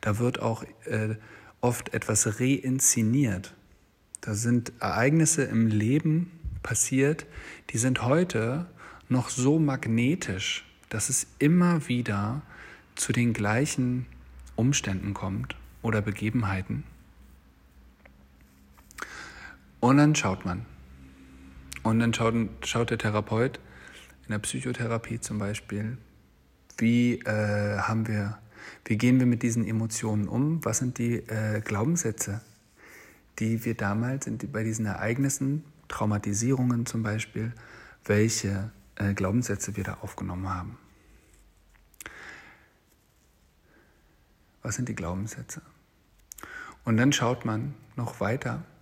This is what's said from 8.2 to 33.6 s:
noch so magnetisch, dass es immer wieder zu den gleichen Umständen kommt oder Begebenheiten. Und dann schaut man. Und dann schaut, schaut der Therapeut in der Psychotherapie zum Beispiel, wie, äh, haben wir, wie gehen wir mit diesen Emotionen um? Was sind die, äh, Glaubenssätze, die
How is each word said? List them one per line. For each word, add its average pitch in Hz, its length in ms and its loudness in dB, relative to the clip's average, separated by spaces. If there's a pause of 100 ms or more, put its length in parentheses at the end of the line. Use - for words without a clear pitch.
noch 127 220 2
so 135 280 4
magnetisch, 127 1040 0 (260)
dass 107 180 -2
es - 180 0 (120)
immer 170 500 4
wieder 117 540 -2 (520)
zu - 180 -2
den 120 200 4
gleichen 123 760 0 (480)
Umständen 101 600 0
kommt 98 420 -6 (260)
oder 107 200 2
Begebenheiten. 104 840 -2 (3000)
Und 131 160 6
dann 147 180 8
schaut 95 300 0
man. 92 220 -4 (1160)
Und 113 180 4
dann 117 120 2
schaut, 113 220 2 (300)
schaut 117 260 0
der 113 80 0
Therapeut 107 640 0 (640)
in - 80 -6
der 107 80 -2
Psychotherapie 117 800 -4
zum - 180 -6
Beispiel, 104 600 -4 (800)
wie, 120 420 4
äh, 104 580 0
haben 110 300 0
wir, 104 300 -2 (460)
wie 107 140 0
gehen 127 220 6
wir 127 60 6
mit 120 180 4
diesen 117 200 2
Emotionen 110 640 0
um? 147 380 0
Was 113 140 0
sind 123 200 -2
die, 120 200 0 (100)
äh, 110 320 0
Glaubenssätze, 110 800 -2 (960)
die 113 260 0